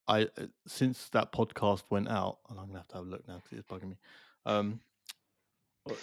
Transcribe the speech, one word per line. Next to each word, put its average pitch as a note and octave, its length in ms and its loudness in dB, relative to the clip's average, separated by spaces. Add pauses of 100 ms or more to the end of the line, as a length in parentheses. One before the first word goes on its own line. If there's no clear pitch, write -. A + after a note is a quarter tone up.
I, G#2+ 160 8 (140)
uh, - 100 -8 (200)
since - 420 0
that - 220 2
podcast G2+ 580 2
went G#2 200 2
out, G2 300 -2 (100)
and G2+ 100 -12
I'm F#2+ 80 -12
gonna F#2+ 120 -10
have - 100 -16
to - 80 -16
have F2+ 80 -10
a F#2 40 -10
look - 180 -12
now F2+ 120 -14
'cause - 200 -18
it's G#2+ 80 -18
bugging F#2+ 220 -10
me. F#2+ 80 -12 (480)
Um, G#2 340 2 (1120)
uh, A2+ 120 -4